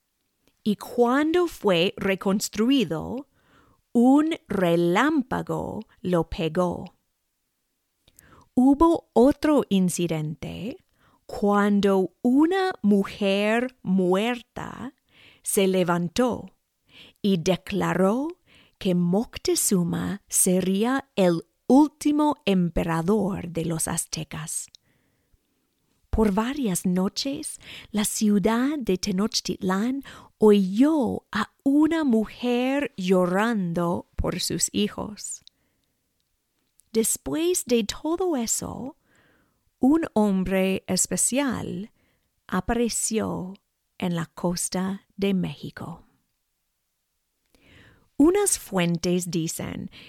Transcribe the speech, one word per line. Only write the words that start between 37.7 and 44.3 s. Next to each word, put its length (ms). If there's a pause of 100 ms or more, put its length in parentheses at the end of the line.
todo 500
eso, 640 (840)
un 340
hombre 760
especial 1040 (560)
apareció 1080 (440)
en 180
la 100
costa 920